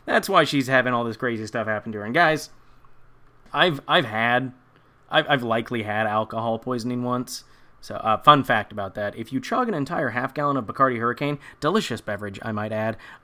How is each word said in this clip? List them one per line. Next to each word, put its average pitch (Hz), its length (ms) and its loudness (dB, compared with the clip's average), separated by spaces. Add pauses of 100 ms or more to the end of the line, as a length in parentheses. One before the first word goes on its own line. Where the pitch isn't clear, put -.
That's - 220 0
why 180 160 6
she's 139 240 0
having 127 260 4
all 120 100 0
this 113 140 -6
crazy 113 280 -2
stuff 110 200 -4
happen 107 260 -4
to 107 60 -6
her. 101 60 -8
And 113 100 -4
guys, 156 340 4 (1040)
I've, 151 340 2
I've 151 200 4
had, 120 460 2 (580)
I've, 156 180 4
I've 139 140 4
likely 113 400 -2
had 107 240 -2
alcohol 110 520 0
poisoning 123 460 -4
once. 123 400 -4 (360)
So, - 160 -10
uh, 110 220 0
fun 147 260 6
fact 110 260 0
about 101 240 -8
that, 101 220 -6
if 113 160 -12
you 131 80 -4
chug 247 280 -2
an 214 60 -2
entire 143 360 -2
half 123 240 -4
gallon 143 220 0
of 120 100 -4
Bacardi 123 320 0
Hurricane, 131 420 -2 (180)
delicious 151 420 0
beverage, 101 420 -8
I 110 100 -6
might 107 180 -4
add, 110 260 -2 (260)